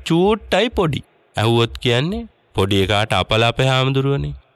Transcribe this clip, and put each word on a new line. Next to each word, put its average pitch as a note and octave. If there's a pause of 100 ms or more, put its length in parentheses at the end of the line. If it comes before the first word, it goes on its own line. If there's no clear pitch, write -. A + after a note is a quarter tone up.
චූට්ටයි G3
පොඩි. D#3 (340)
ඇහුවොත් A#2
කියන්නේ, E3 (220)
"පොඩි G2+
එකාට G2+
අපල A2
අපේ B2
හාමුදුරුවනේ." C3+ (180)